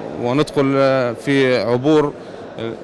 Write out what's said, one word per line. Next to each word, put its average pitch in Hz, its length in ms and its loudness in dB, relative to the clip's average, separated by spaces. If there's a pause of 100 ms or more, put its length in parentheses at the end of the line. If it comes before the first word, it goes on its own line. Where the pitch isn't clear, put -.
(260)
وندخل، 139 500 0
آه، 131 360 2
في 131 460 2
عبور 139 540 2 (720)